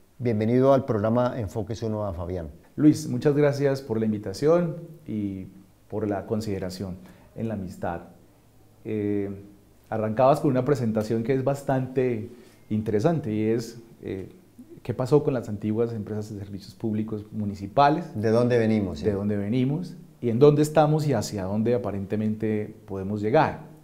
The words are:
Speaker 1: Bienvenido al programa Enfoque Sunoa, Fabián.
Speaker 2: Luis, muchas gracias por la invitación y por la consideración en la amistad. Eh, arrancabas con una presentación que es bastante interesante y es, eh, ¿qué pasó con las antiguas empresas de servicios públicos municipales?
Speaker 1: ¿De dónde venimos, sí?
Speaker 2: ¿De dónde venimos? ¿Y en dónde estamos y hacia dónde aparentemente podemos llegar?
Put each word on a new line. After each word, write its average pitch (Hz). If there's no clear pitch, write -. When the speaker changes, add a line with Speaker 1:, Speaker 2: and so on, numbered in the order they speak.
Speaker 1:
Bienvenido 123
al 135
programa 117
Enfoque 107
Sunoa, 107
Fabián. 87
Speaker 2:
Luis, 147
muchas 123
gracias 135
por 110
la 110
invitación 143
y 98
por 104
la 98
consideración 95
en 113
la 110
amistad. 90
Eh, 104
arrancabas 113
con 151
una 127
presentación 117
que 135
es 131
bastante 127
interesante 107
y 107
es, 110
eh, 95
¿qué 117
pasó 143
con 143
las 113
antiguas 107
empresas 107
de 104
servicios 98
públicos 110
municipales? 107
Speaker 1:
¿De 110
dónde 120
venimos, 107
sí? -
Speaker 2:
¿De 104
dónde 104
venimos? 127
¿Y 120
en 110
dónde 147
estamos 151
y 139
hacia 104
dónde 110
aparentemente 107
podemos 98
llegar? 110